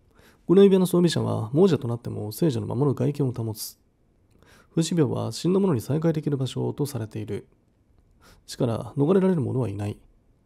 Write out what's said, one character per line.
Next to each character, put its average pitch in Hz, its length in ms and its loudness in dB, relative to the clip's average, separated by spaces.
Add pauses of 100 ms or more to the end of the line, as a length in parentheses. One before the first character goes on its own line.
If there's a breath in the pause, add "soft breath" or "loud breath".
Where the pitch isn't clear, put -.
(460 soft breath)
こ 170 80 4
の 196 100 10
指 196 120 8
輪 190 40 6
の 180 60 4
装 175 140 2
備 175 100 6
者 120 140 -2
は、 110 300 -4
亡 185 160 6
者 143 100 2
と 123 80 -6
な 120 80 -2
っ 120 40 -8
て 117 120 -10
も 107 200 -8
聖 160 200 0
者 117 80 -2
の 104 80 -6
ま 107 80 -4
ま 135 100 0
の 135 80 2
外 127 180 -2
見 139 160 -2
を 123 40 -4
保 113 240 -6
つ。 - 240 -14 (960 soft breath)
不 165 80 2
死 160 80 -4
病 165 140 2
は 113 260 -4
死 160 180 -4
ん 185 40 2
だ 196 60 2
者 190 140 2
に 113 80 -2
再 143 180 -2
会 165 140 0
で 156 80 -4
き 147 80 -4
る 143 80 -2
場 131 80 -2
所 123 280 -4
と 143 120 -4
さ 120 140 -6
れ 110 80 -8
て 110 100 -12
い 107 80 -8
る。 101 220 -10 (960 soft breath)
死 - 120 -16
か 139 100 -2
ら 110 280 -6
逃 143 180 2
れ 196 80 4
ら 185 60 2
れ 190 60 2
る 160 80 -2
者 113 180 -4
は 113 100 -4
い 98 40 -8
な 104 140 -6
い。 - 100 -8 (480)